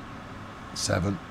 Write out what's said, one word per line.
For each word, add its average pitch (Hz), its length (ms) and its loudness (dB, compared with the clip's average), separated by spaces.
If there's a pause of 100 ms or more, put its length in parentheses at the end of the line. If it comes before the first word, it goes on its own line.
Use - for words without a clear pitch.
(760)
Seven. 98 440 4 (120)